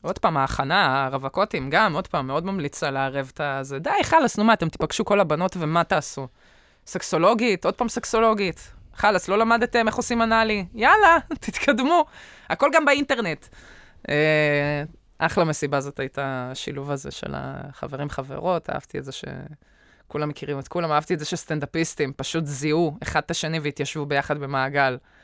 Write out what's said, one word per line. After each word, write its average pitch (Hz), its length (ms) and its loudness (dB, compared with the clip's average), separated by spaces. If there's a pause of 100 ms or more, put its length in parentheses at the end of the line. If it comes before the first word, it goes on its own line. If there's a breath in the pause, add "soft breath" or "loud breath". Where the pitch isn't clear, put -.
עוד 180 160 -6
פעם, 170 180 2
ההכנה, 139 680 2
הרווקותים, 135 640 -2
גם, 185 240 4
עוד 180 120 -4
פעם, 143 200 -4
מאוד 147 180 -2
ממליצה 165 460 -4
לערב 135 440 -4
את - 100 -12
הזה. 135 340 -6
די, 175 120 -4 (120)
חלאס, 311 360 2
נו 208 60 2
מה, 226 80 6
אתם 175 160 2
תיפגשו - 360 -4
כל 202 160 2
הבנות, 175 380 0
ומה 165 260 0
תעשו? 147 440 -4 (580 soft breath)
סקסולוגית? 190 800 2
עוד 170 100 0
פעם 233 140 -2
סקסולוגית? 220 840 0 (220)
חלאס, 196 340 2
לא 196 100 2
למדתם 233 500 2
איך 208 80 -2
עושים 233 260 0
אנאלי? 220 520 2
יאללה, 339 420 8 (120)
<laughs> 311 120 -6
תתקדמו. 294 640 2 (460 loud breath)
הכל - 220 2
גם 320 120 6
באינטרנט. 269 600 0 (640 loud breath)
אה, 147 760 2 (360)
אחלה 165 260 2
מסיבה 147 360 0
זאת 139 200 -8
הייתה, 135 520 -6
השילוב 139 380 -8
הזה 139 200 -6
של - 260 -8
החברים, 139 760 -8
חברות, 143 600 -4
אהבתי - 280 -8
את 135 60 -8
זה 135 80 -12
ש-, - 120 -12 (840 soft breath)
כולם 151 220 -4
מכירים 147 300 -6
את 135 100 -10
כולם, 165 240 -2
אהבתי 156 220 2
את 160 40 -4
זה 147 60 -6
שסטנדאפיסטים 156 880 -4
פשוט 160 340 -4
זיהו 151 560 0
אחד 151 240 0
את - 40 -10
השני 165 280 -2
והתיישבו 147 480 -4
ביחד 143 320 0
במעגל. 135 600 0 (260 soft breath)